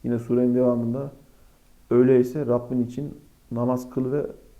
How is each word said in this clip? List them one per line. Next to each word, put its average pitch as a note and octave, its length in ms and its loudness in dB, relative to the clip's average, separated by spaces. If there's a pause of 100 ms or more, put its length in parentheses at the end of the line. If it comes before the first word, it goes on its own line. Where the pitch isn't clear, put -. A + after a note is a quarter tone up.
Yine A#2+ 140 -2
surenin B2 360 2
devamında, B2 580 0 (760)
"Öyleyse B2+ 560 4
Rabbin A#2+ 360 -2
için C#3+ 320 -8 (360)
namaz B2 400 -4
kıl C3 220 -4
ve C#3+ 140 -2 (340)